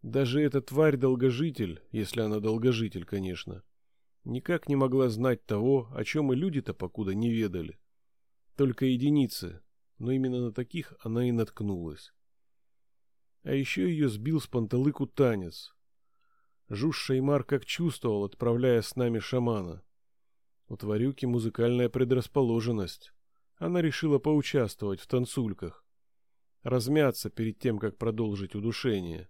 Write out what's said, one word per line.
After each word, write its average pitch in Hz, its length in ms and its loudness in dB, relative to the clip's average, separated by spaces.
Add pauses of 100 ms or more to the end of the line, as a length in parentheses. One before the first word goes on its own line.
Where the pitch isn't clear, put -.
Даже 131 400 0
эта 139 180 2
тварь-долгожитель, 131 1200 2 (120)
если 110 280 -2
она 107 200 0
долгожитель, 110 680 0
конечно — 92 560 -6 (640)
никак 127 440 -4
не 143 80 2
могла 131 320 4
знать 117 360 0
того, 117 500 2
о 107 100 -4
чем 143 280 0
и 123 40 2
люди-то 151 380 -2
покуда 95 400 -4
не 117 160 2
ведали. 95 480 -2 (800)
Только 135 300 2
единицы, 127 760 0 (380)
но 123 140 -2
именно 131 280 0
на 117 120 -4
таких 127 480 -8
она 117 280 0
и 120 40 2
наткнулась. 98 800 -4 (1300)
А - 100 -4
еще 139 340 0
ее 156 220 2
сбил 123 320 0
с - 60 -12
панталыку 127 600 0
танец. 104 680 -2 (920)
Жуж 123 300 -2
Шеймар 135 460 2
как 135 200 -2
чувствовал, 117 600 -2
отправляя 120 580 2
с - 140 -8
нами 120 220 0
шамана. 104 640 -2 (840)
У 104 80 -10
тварюки 113 500 0
музыкальная 120 600 2
предрасположенность. 120 1200 0 (440)
Она 170 260 0
решила 151 360 2
поучаствовать 123 840 0
в - 60 -20
танцульках. 117 800 -2 (800)
Размяться 127 680 2
перед 113 280 -4
тем, 113 200 0
как 104 200 -4
продолжить 110 560 -2
удушение. 101 760 -4